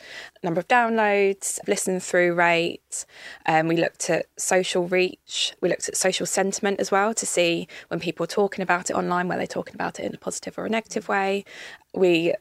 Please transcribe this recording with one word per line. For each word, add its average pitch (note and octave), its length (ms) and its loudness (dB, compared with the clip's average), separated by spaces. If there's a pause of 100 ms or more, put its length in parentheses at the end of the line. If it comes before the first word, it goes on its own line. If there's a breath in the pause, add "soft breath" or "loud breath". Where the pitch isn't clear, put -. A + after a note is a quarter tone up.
(420 loud breath)
number F3 160 -2
of F3 80 -4
downloads, G#3+ 1000 2
listen F#3+ 320 0
through F3 340 2
rate. E3+ 720 0 (400 loud breath)
Um, D#3+ 220 4
we E3 80 2
looked - 340 0
at E3 160 0 (100)
social F#3 520 0
reach. - 720 -2
We F3+ 80 2
looked - 200 -2
at - 80 -6
social F#3 300 0
sentiment G3 540 0
as F#3+ 100 -4
well G3+ 240 2
to - 100 -2
see F3 440 0 (200 loud breath)
when E3+ 120 -4
people E3+ 240 -4
are - 20 0
talking G3+ 380 0
about F3+ 260 0
it - 60 -2
online, F3+ 320 0
were F3 80 -2
they F3+ 100 -4
talking - 300 -8
about F3 240 -6
it - 40 -6
in E3+ 120 -6
a - 20 -18
positive - 400 -10
or F3+ 80 -6
a - 20 -4
negative A3 380 -4
way? G3 380 0 (500 loud breath)
We F3 460 4